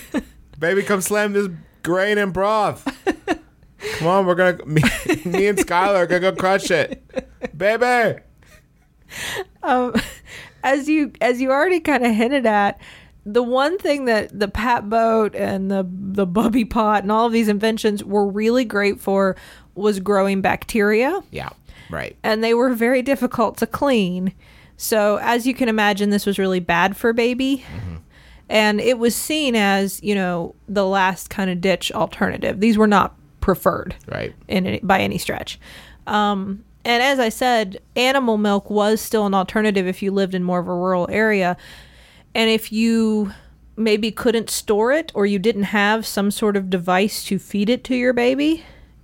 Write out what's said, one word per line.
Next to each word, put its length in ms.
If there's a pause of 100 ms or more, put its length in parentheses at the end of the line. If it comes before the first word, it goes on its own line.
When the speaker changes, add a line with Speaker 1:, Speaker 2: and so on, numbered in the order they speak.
(240)
Speaker 1:
<laughs> 340
Speaker 2:
Baby, 240
come 200
slam 320
this 140 (340)
grain 340
and 160
broth. 500 (1160)
Come 100
on, 180
we're 80
gonna, 300
me, 160 (240)
<laughs> 220
me 220
and 100
Skylar 380
are 100
gonna 140
go 120
crush 380
it. 320 (540)
Baby. 640 (1400)
Speaker 1:
Um, 320 (680)
as 260
you, 320
as 200
you 100
already 300
kinda 320
hinted 340
at, 340 (460)
the 160
one 340
thing 280
that 340
the 100
Pat 400
boat 460
and 360
the, 200
the 360
Bubby 380
pot 380
and 80
all 160
of 60
these 160
inventions 560
were 220
really 380
great 360
for 360 (380)
was 240
growing 420
bacteria. 840 (100)
Speaker 2:
Yeah, 180 (400)
right. 320
Speaker 1:
And 200
they 120
were 180
very 300
difficult 560
to 80
clean. 640 (440)
So 440
as 260
you 80
can 140
imagine, 420
this 140
was 140
really 220
bad 360
for 160
baby. 540
Speaker 2:
Mm-hmm. 300 (520)
Speaker 1:
And 320
it 180
was 180
seen 400
as, 480
you 100
know, 400 (140)
the 180
last 420
kind 220
of 100
ditch 300
alternative. 720
These 180
were 80
not 300 (240)
preferred 560 (100)
Speaker 2:
Right. 280 (120)
Speaker 1:
in 200
any, 140
by 200
any 180
stretch. 400 (480)
Um, 560 (220)
and 180
as 160
I 120
said, 500 (160)
animal 420
milk 320
was 300
still 260
an 80
alternative 540
if 120
you 120
lived 220
in 100
more 160
of 80
a 60
rural 360
area. 460 (800)
And 160
if 200
you 640 (440)
maybe 360
couldn't 380
store 420
it 220
or 120
you 120
didn't 260
have 400
some 260
sort 260
of 140
device 540
to 140
feed 300
it 160
to 120
your 160
baby, 500 (420)